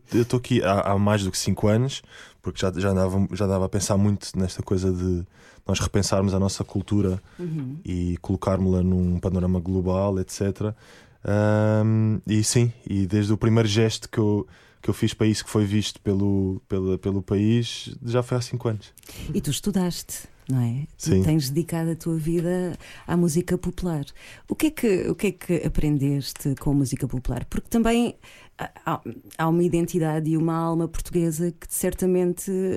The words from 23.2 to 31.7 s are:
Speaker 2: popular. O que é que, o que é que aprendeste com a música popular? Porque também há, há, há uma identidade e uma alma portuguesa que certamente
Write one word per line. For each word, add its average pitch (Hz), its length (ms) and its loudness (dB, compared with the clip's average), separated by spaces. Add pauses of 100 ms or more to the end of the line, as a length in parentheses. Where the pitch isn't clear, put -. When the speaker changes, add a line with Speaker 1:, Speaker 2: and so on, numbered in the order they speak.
Speaker 2:
popular. 170 460 -4 (440)
O - 60 -4
que - 120 0
é 302 40 2
que, 202 380 0
o 165 80 -2
que 214 100 -2
é 190 60 2
que - 340 -2
aprendeste 143 920 0
com 151 100 0
a 139 40 2
música 135 340 0
popular? 127 380 -4
Porque - 220 -6
também 233 460 2 (420)
há, - 140 -10 (160)
há, 160 140 -2 (360)
há 160 120 0
uma 170 160 4
identidade 160 680 0
e 160 60 2
uma 165 180 0
alma 165 320 0
portuguesa 165 640 -2
que - 180 -14
certamente 180 840 0 (240)